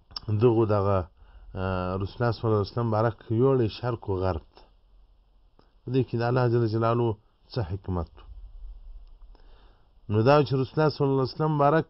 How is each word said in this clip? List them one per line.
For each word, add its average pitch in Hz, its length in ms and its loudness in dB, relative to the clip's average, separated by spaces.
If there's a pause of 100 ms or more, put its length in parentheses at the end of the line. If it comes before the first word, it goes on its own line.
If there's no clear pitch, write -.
(400)
دغو 117 240 4
دغه، 101 340 2
اه، 92 1000 -6
رسول 95 200 -6
الله 120 160 0
صلی - 120 -8
الله 107 180 2
علیه 95 100 -8
وسلم 117 180 -2
بارک 110 260 0 (140)
یوړي 120 380 2 (100)
شرق 123 320 -6
و 95 60 -2
غرب 90 280 -2 (100)
ته. - 80 -20 (1200)
په - 100 -16
دې 131 160 2
کې - 80 -4
د 117 60 -2
الله 123 260 2
جل 117 180 2
جلاله 113 500 0 (360)
څه - 80 -4 (100)
حکمت 90 480 -6
و؟ - 40 -20 (1900)
نو 110 100 2
دا 143 220 6
چې 123 80 -6
رسول 131 240 -2
الله 156 120 4
صلی 143 180 -2
الله 135 160 0
علیه 127 120 -4
وسلم 156 240 -2
بارک 147 320 4